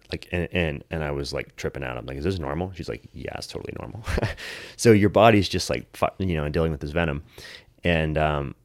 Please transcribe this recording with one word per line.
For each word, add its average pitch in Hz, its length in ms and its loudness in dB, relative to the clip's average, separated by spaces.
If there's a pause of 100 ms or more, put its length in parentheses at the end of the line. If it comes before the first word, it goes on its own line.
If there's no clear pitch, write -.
(120)
Like, - 200 -10
and, 90 200 -2
and, 78 380 -2
and 80 120 -4
I 73 80 -2
was, 69 240 -6
like, - 220 -8
tripping - 280 -6
out. 64 140 -6
I'm 57 80 -10
like, 65 120 -8
"Is 73 60 -6
this 95 140 0
normal?" 82 360 -4
She's 82 140 -10
like, 58 140 -8 (100)
"Yeah, 65 220 -10
it's - 140 -10
totally - 300 -10
normal." - 240 -12 (180)
<laughs> - 560 -8
So 117 160 6
your 104 180 8
body's 104 380 8
just, - 200 -2
like, - 280 -6
fu-, - 100 2 (120)
you 92 180 0
know, 76 120 -2
dealing 82 220 2
with 73 100 -4
this 73 120 -6
venom. 76 300 0 (600)
And, 78 360 2
um, 76 360 0 (100)